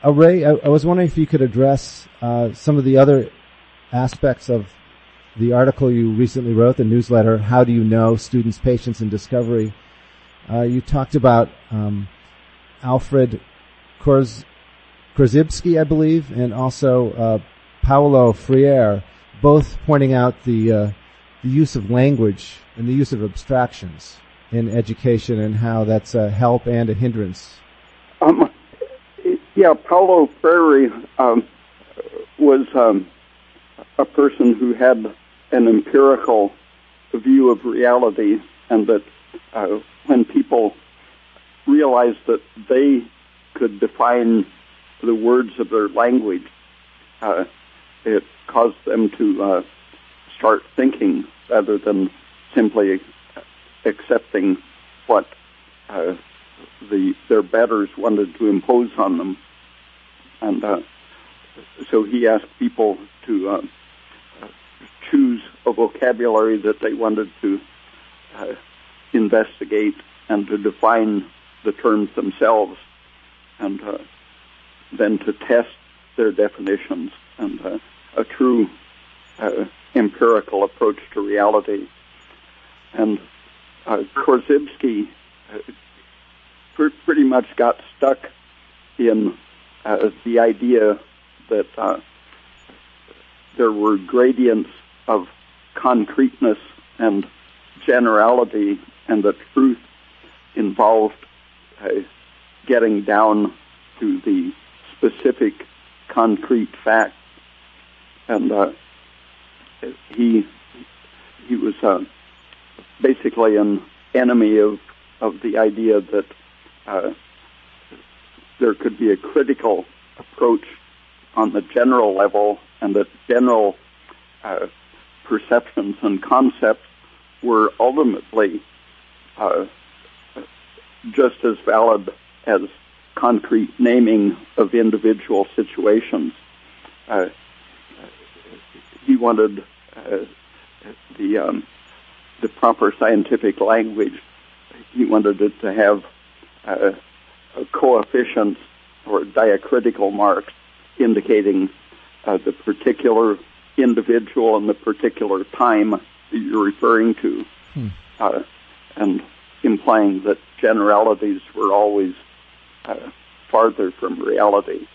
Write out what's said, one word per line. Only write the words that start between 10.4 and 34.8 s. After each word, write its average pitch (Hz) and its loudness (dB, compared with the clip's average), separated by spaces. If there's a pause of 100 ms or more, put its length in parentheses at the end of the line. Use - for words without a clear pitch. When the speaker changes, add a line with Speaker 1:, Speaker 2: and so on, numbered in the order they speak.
Speaker 1:
Uh, 117 -4
you 123 -2
talked 139 -4
about, 117 4 (220)
um, 104 -4 (760)
Alfred 127 0 (580)
Korz-, 135 0 (680)
Korzybski, 156 2
I - 2
believe, 156 0
and 120 -4
also, 127 0
uh, 113 -2 (420)
Paulo 135 4
Freire, 131 2 (380)
both 147 4
pointing 139 2
out 123 0
the, 113 0
uh, 104 0 (520)
the 127 -4
use 143 0
of 101 -6
language 120 0 (180)
and 117 -6
the 127 -2
use 139 -2
of 107 -6
abstractions 101 -6 (340)
in 117 -2
education 113 -2
and 107 -4
how 113 -2
that's 107 -2
a 107 0
help 120 0
and 117 -2
a 107 -2
hindrance. 107 -6 (640)
Speaker 2:
Um, - 2 (1040)
yeah, 180 6
Paulo 180 4 (120)
Freire, 156 4 (260)
um, 127 2 (920)
was, 135 4
um, 104 2 (880)
a 135 0
person 139 2
who 120 -2
had 123 4 (540)